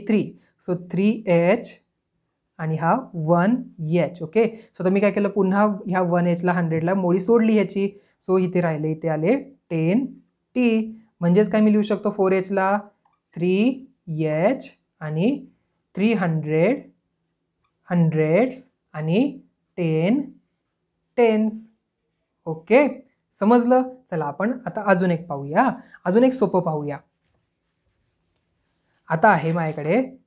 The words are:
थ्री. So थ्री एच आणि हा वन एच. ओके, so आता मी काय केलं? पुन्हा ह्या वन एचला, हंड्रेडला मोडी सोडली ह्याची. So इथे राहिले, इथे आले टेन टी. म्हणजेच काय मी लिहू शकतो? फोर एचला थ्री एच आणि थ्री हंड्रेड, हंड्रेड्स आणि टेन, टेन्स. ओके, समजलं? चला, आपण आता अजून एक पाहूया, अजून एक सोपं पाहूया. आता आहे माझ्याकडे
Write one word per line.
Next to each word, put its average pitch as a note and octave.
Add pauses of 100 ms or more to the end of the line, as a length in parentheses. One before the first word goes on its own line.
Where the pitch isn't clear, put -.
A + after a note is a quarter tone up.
थ्री. G#3+ (440)
So F3+ (180)
थ्री G#3
एच F3+ (880)
आणि D#3+
हा E3 (180)
वन F3 (340)
एच. E3
ओके, A3
so -
आता F3+
मी G3
काय G#3
केलं? G3+
पुन्हा G3+ (200)
ह्या F#3
वन F3
एचला, F3
हंड्रेडला E3+
मोडी F#3
सोडली A3
ह्याची. G3 (400)
So F#3+
इथे F3+
राहिले, D#3
इथे D#3+
आले D#3+ (340)
टेन F3 (520)
टी. A3+ (200)
म्हणजेच F3
काय G#3+
मी G#3+
लिहू G#3
शकतो? G3+
फोर F#3+
एचला F#3+ (580)
थ्री F#3+ (340)
एच D#3+ (320)
आणि E3 (480)
थ्री G#3
हंड्रेड, E3 (1120)
हंड्रेड्स E3 (240)
आणि F#3 (360)
टेन, E3+ (960)
टेन्स. A3 (760)
ओके, G#3+ (480)
समजलं? A#3+ (280)
चला, D#3+
आपण F#3+ (140)
आता G3+
अजून F#3
एक E3
पाहूया, D3 (360)
अजून G#3+
एक B3+
सोपं G3
पाहूया. D3+ (2000)
आता D#3+
आहे E3
माझ्याकडे E3 (240)